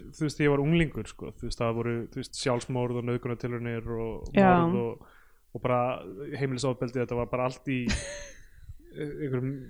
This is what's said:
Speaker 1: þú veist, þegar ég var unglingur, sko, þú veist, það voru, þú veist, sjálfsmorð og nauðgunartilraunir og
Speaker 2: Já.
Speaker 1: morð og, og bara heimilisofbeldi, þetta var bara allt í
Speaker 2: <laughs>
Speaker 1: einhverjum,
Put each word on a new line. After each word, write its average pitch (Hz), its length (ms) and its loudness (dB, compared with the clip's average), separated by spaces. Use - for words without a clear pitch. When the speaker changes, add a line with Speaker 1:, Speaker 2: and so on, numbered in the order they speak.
Speaker 1:
þú 156 160 -2
veist, 139 100 -4
þegar 147 100 4
ég 143 80 6
var 139 80 2
unglingur, 156 460 2
sko, - 240 -12
þú 120 160 -8
veist, - 100 -6
það 117 160 2
voru, 117 200 0
þú - 140 -8
veist, - 180 -10
sjálfsmorð 123 640 0
og 120 80 -2
nauðgunartilraunir 120 800 -2
og 113 400 -4
Speaker 2:
Já. 196 180 8
Speaker 1:
morð 170 180 4
og, - 320 -4
og 113 100 -8
bara 123 180 4
heimilisofbeldi, 131 720 0
þetta 120 160 0
var 120 120 -2
bara 127 200 0
allt 131 200 -8
í 127 160 0
Speaker 2:
<laughs> 110 80 4
Speaker 1:
einhverjum, 139 640 -2